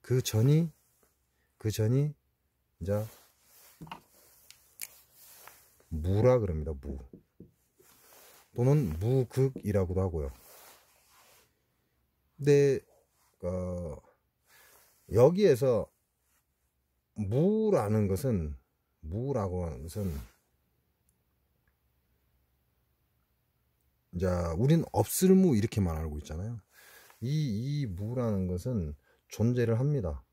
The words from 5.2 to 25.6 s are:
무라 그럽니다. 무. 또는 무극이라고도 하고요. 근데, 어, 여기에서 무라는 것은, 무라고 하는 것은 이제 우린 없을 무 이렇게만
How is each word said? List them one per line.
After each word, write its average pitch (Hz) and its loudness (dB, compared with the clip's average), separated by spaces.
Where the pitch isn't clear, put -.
무라 101 2
그럽니다. 80 -4
무. 69 -10
또는 123 2
무극이라고도 107 0
하고요. 80 -2
근데, 143 4
어, 90 -6
여기에서 131 4
무라는 123 0
것은, 92 -2
무라고 98 -4
하는 71 -10
것은 90 -6
이제 90 -2
우린 143 2
없을 185 2
무 185 4
이렇게만 98 0